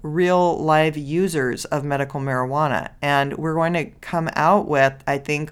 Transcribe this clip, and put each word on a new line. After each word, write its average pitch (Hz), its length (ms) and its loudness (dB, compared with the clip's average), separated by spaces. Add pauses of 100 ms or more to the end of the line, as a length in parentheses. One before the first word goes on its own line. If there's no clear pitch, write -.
real 180 560 2
live 156 380 2
users 151 680 -2
of 143 200 -4
medical 139 360 -4
marijuana. 135 720 -2 (120)
And 143 340 0
we're 156 180 -4
going 165 180 0
to 165 140 -2 (140)
come 165 340 -4
out 170 340 2
with, 135 360 2
I 139 140 -2
think, 147 340 -4